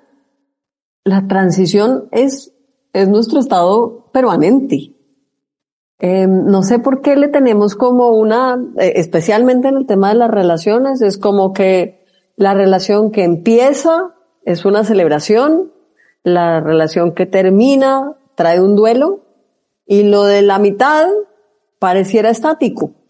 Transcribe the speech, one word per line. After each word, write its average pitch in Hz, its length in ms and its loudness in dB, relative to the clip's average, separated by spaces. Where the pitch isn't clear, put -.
la 196 220 -2
transición 190 840 0
es, 269 420 -4
es 190 160 0
nuestro 220 320 0
estado 214 720 -2
permanente. 214 840 0
Em, 190 460 0
no 196 160 2
sé 240 160 0
por 262 240 -2
qué 285 140 0
le 285 140 2
tenemos 214 460 0
como 247 340 2
una, 233 520 0
eh, 185 200 0
especialmente 233 720 0
en 269 80 0
el 269 100 -4
tema 196 220 0
de 214 60 0
las 233 140 2
relaciones, 214 720 -2
es 196 160 0
como 196 360 -2
que 190 520 -2
la 196 180 0
relación 196 580 0
que 214 120 -2
empieza 262 880 0
es 170 200 -6
una 208 200 0
celebración, 208 880 0
la 170 380 0
relación 160 520 -2
que 180 120 -4
termina 269 880 0
trae 170 260 0
un 202 140 2
duelo, 254 500 0
y 202 180 2
lo 202 200 2
de 202 180 2
la 196 180 2
mitad 262 480 0
pareciera 196 500 0
estático. 240 640 -4